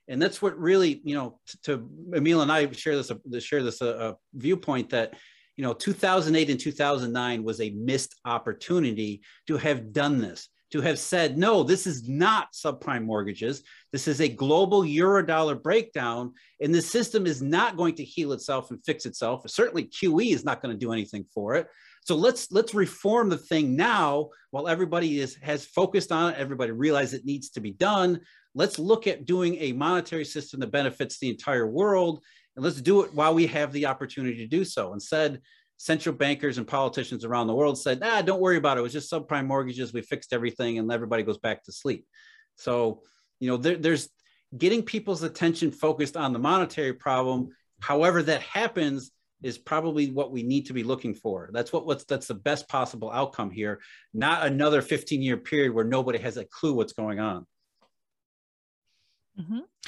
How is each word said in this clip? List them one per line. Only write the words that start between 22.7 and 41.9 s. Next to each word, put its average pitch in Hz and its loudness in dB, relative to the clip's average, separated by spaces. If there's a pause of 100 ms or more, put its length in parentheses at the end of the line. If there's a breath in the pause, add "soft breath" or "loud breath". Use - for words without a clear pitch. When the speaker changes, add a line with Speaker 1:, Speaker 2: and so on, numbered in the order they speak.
Speaker 1:
reform 208 2
the 170 2
thing 147 0
now 156 2 (200 soft breath)
while 143 -6
everybody 165 0
is, 131 -4
has 147 -4
focused 190 0
on 170 2
it. 139 -8
Everybody 131 -2
realizes 139 2
it 131 -8
needs 139 -6
to 123 -10
be 104 -8
done. 180 2 (340 soft breath)
Let's 165 0
look 214 4
at 151 -4
doing 175 2
a 143 -2
monetary 160 0
system 143 -10
that 117 -4
benefits 139 -2
the 135 -4
entire 120 0
world, 175 2 (340 soft breath)
and 131 -4
let's 147 0
do 190 6
it - -2
while 156 4
we 165 6
have 147 -2
the 143 -2
opportunity 131 -4
to 113 -10
do 165 0
so." 101 -6
Instead, 147 -2 (340 soft breath)
central 160 -2
bankers 143 0
and 113 -6
politicians 127 -2
around 117 0
the 113 0
world 143 4
said, 131 0
"Ah, 214 2
don't 185 2
worry 185 4
about 143 2
it. - 0
It 120 0
was 123 -4
just 147 -8
subprime 147 -2
mortgages. 127 -2
We 117 -4
fixed - -6
everything," 120 -2
and 110 -2
everybody 117 0
goes 107 -2
back 110 -4
to - -20
sleep. - -6 (500 soft breath)